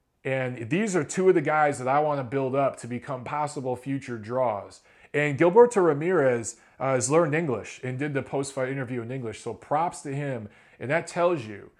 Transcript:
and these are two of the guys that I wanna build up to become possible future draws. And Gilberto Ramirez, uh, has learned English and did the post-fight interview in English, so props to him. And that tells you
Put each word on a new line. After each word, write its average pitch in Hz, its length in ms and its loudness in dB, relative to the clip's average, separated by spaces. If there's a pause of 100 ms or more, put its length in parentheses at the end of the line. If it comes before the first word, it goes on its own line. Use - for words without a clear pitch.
(260)
and 127 440 -4
these 190 240 0
are 156 120 0
two 185 240 2
of 180 60 6
the 170 60 2
guys 151 380 2
that 127 80 -4
I 139 120 4
wanna 147 260 0
build 131 280 -2
up 139 240 2
to 120 100 -14
become 123 360 -8
possible 139 540 -4
future 135 400 -6
draws. 107 640 -2 (320)
And 147 260 0
Gilberto 185 460 8
Ramirez, 143 720 2 (200)
uh, 131 180 0
has 123 140 0
learned 156 240 4
English 139 480 -4
and 127 160 -6
did 147 160 -4
the 135 100 -2
post-fight 135 440 -4
interview 127 340 -6
in 113 100 -10
English, 117 280 -8
so 113 140 -8
props - 480 -4
to 143 120 -8
him. 135 360 -6 (320)
And 120 100 -4
that 160 160 0
tells 170 380 0
you 101 340 -14